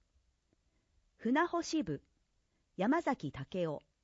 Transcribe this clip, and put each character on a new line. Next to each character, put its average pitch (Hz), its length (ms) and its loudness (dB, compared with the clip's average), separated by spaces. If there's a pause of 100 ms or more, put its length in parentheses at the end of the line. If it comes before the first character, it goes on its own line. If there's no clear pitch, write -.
(1160)
船 302 300 2
穂 339 160 -2
支 311 200 0
部、 156 180 -4 (760)
山 262 240 2
崎 240 300 -2
武 165 360 -4
夫。 147 140 -6 (220)